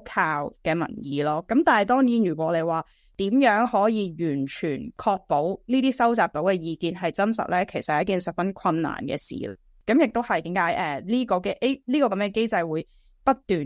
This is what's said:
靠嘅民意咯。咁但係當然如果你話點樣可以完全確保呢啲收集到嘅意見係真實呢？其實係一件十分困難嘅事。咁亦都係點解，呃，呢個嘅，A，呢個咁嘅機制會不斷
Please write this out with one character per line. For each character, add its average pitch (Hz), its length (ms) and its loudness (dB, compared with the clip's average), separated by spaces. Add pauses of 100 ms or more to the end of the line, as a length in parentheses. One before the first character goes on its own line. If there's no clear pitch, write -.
靠 156 480 -2 (100)
嘅 160 120 0
民 165 120 -2 (160)
意 143 200 -2
咯。 151 260 -2
咁 240 180 2
但 233 160 6
係 - 20 -2
當 254 220 4
然 233 160 2
如 165 140 0
果 160 180 0
你 165 80 0
話 165 220 -2 (320)
點 196 160 -2
樣 240 340 4
可 220 240 2
以 202 300 -2
完 139 260 -2
全 143 500 -6
確 196 300 0
保 160 400 0
呢 254 160 2
啲 262 100 2
收 233 220 2
集 226 60 2 (120)
到 151 100 -4
嘅 190 100 4
意 165 240 -4
見 170 180 -4
係 180 160 -4
真 208 220 0
實 220 160 -4
呢？ 180 160 0
其 - 140 -6
實 - 80 -6
係 151 160 0
一 - 20 -4
件 185 160 0
十 175 100 -6
分 180 220 -2
困 165 280 -2
難 151 140 -2 (100)
嘅 - 140 -4
事。 - 400 -10 (260)
咁 277 200 4
亦 - 40 4
都 233 140 -2
係 196 200 -2
點 170 120 -6
解， 170 200 2
呃， 151 260 -4
呢 240 240 -2
個 202 120 0
嘅， 190 240 -4
A， 269 260 0
呢 269 140 2
個 269 100 4
咁 190 80 -2
嘅 202 140 -2
機 220 140 0
制 202 180 0
會 160 220 -4 (380)
不 269 80 4 (140)
斷 180 200 0